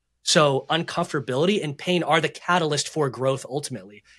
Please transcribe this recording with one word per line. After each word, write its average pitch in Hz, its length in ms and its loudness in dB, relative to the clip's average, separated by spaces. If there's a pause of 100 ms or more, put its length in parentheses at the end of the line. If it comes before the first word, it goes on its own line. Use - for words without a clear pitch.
(240)
So 143 480 4
uncomfortability 165 920 0
and 147 140 -6
pain 180 240 0
are 156 180 4
the 151 100 0
catalyst 156 600 0
for 151 220 0
growth 131 360 -2
ultimately. 104 560 -10 (160)